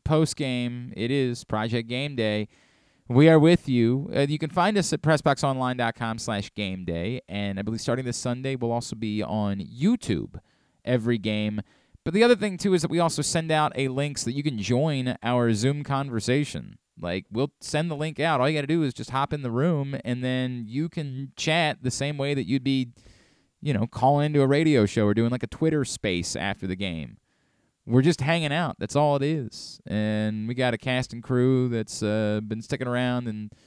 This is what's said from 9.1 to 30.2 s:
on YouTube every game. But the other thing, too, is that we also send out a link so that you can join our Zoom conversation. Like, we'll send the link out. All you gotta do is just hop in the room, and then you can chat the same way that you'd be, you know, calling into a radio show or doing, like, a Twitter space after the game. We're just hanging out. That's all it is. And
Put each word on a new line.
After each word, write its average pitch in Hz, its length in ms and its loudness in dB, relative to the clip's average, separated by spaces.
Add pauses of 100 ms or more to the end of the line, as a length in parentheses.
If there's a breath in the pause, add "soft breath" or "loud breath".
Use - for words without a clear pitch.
on 101 360 0
YouTube 117 800 -2 (420)
every 120 360 2
game. 107 420 -2 (440)
But 160 100 -2
the 214 100 6
other 240 120 6
thing, 190 200 -2
too, 196 160 0
is 180 80 4
that 156 100 -2
we 165 100 0
also 160 200 0
send 160 320 -2
out 151 220 2
a 135 140 0
link 139 280 -4
so - 100 -6
that 120 100 -4
you 143 60 -4
can 143 140 -2
join 127 640 0
our 120 300 2
Zoom 139 320 0
conversation. 131 920 -2 (220)
Like, 90 300 -4
we'll 131 300 -2
send 160 320 -4
the 147 40 -8
link 156 220 -6
out. 156 220 2
All 131 80 2
you 156 80 0
gotta 143 100 -4
do 160 160 2
is 135 100 0
just - 180 -10
hop 135 220 -2
in 147 100 -4
the 123 100 -4
room, 139 520 0
and 123 200 -4
then 127 420 -2
you 139 220 -4
can 135 480 -8
chat 156 440 0
the 127 120 -2
same 143 260 -4
way 143 160 0
that 135 140 -2
you'd 131 160 0
be, 131 240 0 (720)
you 147 100 0
know, 110 140 0
calling 143 400 2
into 147 160 4
a 135 60 4
radio 143 360 4
show 104 220 2
or 104 80 4
doing, 113 160 2
like, 123 140 -4
a 120 40 -4
Twitter 156 360 0
space 90 500 -2
after 98 320 -6
the 92 80 -2
game. 82 440 -8 (680)
We're 120 160 6
just 160 180 2
hanging 156 320 0
out. 160 280 -2
That's - 160 -4
all 147 180 4
it 139 80 0
is. 147 640 -6
And 107 640 -2